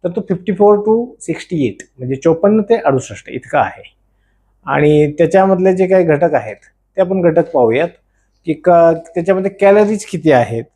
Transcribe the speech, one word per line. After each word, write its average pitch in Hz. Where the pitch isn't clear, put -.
तर 180
तो 185
फिफ्टी 190
फोर 208
to 220
सिक्स्टी 156
एट, -
म्हणजे 127
चोपन्न 185
ते 220
अडुसष्ट 135
इतका 127
आहे. -
आणि 147
त्याच्यामधले 185
जे 185
काही 185
घटक 156
आहेत 110
ते 190
आपण 185
घटक 165
पाहूयात 127
की 160
का 170
त्याच्यामध्ये 185
कॅलरीज 202
किती 156
आहेत. 117